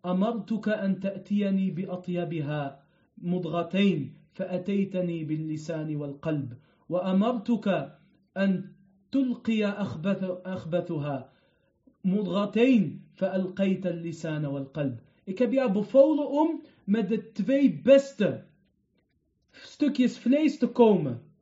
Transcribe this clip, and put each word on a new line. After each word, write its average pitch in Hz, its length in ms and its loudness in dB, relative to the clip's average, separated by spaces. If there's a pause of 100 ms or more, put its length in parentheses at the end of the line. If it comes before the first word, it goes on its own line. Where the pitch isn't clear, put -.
"أمرتك 208 640 -2
أن 196 320 -2
تأتيني 196 680 -2
بأطيبها 160 1040 -6 (420)
مضغتين، 170 920 0 (220)
فأتيتني 180 920 -4
باللسان 156 720 -6
والقلب. 143 560 -6 (360)
وأمرتك 190 1000 0 (480)
أن 190 260 2 (480)
تلقي 233 640 0
أخبث-، 190 760 -4
أخبثها 160 760 -4 (800)
مضغتين، 202 960 2 (160)
فألقيت 190 720 -2
اللسان 165 580 -4
والقلب." 139 540 -4 (260)
Ik 185 140 -8
heb 240 140 2
jou 254 200 2
bevolen 277 580 4
om 311 300 0 (240)
met 196 240 0
de 220 240 -2
twee 220 500 2
beste 208 580 4 (1120)
stukjes - 680 -2
vlees 285 400 2
te 247 80 2
komen 180 540 4 (220)